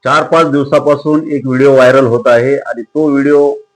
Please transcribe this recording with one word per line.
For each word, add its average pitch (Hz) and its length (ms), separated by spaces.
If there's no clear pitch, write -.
चार 147 180
पाच 160 280
दिवसापासून 147 800
एक 135 160
व्हिडिओ 131 260
व्हायरल 131 320
होत 117 200
आहे 127 320
आणि 117 240
तो 151 280
व्हिडिओ 143 460